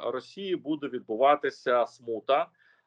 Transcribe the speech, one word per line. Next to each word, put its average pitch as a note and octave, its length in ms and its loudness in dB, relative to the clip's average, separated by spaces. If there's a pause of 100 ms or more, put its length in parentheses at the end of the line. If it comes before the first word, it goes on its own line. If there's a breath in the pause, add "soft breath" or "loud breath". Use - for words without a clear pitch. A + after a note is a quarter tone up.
Росії F3+ 520 -6
буде C#3+ 320 -6
відбуватися B2 1000 2
смута, B2 600 -2 (400)